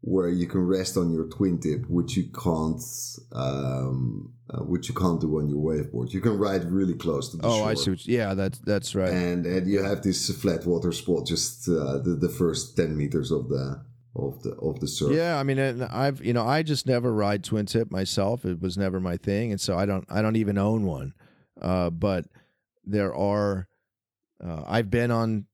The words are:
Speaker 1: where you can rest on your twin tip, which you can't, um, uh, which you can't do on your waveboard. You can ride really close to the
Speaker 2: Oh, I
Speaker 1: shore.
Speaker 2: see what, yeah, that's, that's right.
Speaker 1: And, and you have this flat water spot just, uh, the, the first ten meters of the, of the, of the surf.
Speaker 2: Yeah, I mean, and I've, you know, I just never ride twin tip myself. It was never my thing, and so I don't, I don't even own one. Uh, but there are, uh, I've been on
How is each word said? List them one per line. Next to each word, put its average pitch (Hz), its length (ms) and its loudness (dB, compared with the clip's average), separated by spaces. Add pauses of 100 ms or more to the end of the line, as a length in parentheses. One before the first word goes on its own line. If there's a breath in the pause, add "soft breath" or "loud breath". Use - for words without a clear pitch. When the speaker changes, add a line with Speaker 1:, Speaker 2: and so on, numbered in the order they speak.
Speaker 1:
where 87 280 2
you 87 160 2
can 92 140 0
rest 92 360 0
on 85 160 2
your 80 160 -2
twin 87 300 0
tip, 76 300 0
which 87 280 0
you 92 160 2
can't, 80 500 0 (500)
um, 65 1000 -4 (160)
uh, - 140 -6
which 87 260 -2
you 123 60 -4
can't 85 260 2
do 78 180 0
on 73 100 0
your 71 100 0
waveboard. 73 540 -2
You 95 100 -4
can 107 160 2
ride 98 260 0
really 92 300 0
close 69 360 -2
to 82 60 -12
the 80 100 -4
Speaker 2:
Oh, 110 180 2
I 110 100 2
Speaker 1:
shore. 107 100 -2
Speaker 2:
see 101 60 2
what, 90 160 -4
yeah, 110 280 2
that's, 95 260 0
that's - 340 -2
right. 92 180 2
Speaker 1:
And, 87 320 0
and 90 240 0
you 98 140 4
have 98 200 0
this - 280 0 (100)
flat 92 240 0
water 87 260 2
spot 82 360 0
just, - 420 -2
uh, 71 300 2
the, 85 200 0
the 85 120 2
first - 460 0
ten 78 200 2
meters 73 340 0
of 65 200 0
the, 67 340 -4 (320)
of - 260 -6
the, - 120 -6
of - 260 -4
the - 80 -4
surf. 139 240 0
Speaker 2:
Yeah, 165 260 2
I 139 40 0
mean, 135 160 0
and 127 260 0
I've, 131 400 -2
you 117 80 2
know, 117 140 2
I 147 160 2
just 151 240 0
never 123 260 2
ride 104 320 2
twin 107 220 0
tip 113 240 0
myself. 98 560 0
It 87 140 -2
was 92 180 -2
never 95 220 0
my 87 180 -2
thing, 104 340 0
and 98 80 -2
so 92 160 0
I 95 80 2
don't, 98 260 0
I 104 120 0
don't 110 140 2
even 104 200 2
own 107 280 2
one. 69 280 -4 (480 soft breath)
Uh, 90 300 2
but 90 340 0 (600 soft breath)
there 98 300 0
are, 101 540 0 (720)
uh, 82 240 -8
I've 107 240 0
been 120 200 2
on 113 420 0